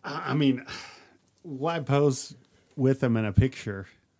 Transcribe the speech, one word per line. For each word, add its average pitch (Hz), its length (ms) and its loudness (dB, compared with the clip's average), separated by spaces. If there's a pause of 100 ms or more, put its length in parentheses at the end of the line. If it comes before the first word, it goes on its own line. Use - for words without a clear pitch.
I, - 280 -8
I 131 40 0
mean, 135 320 2 (760)
why 160 360 -4
pose 143 560 2 (400)
with 135 300 2
him 117 120 2
in 110 80 0
a 104 80 -2
picture, 101 540 0 (340)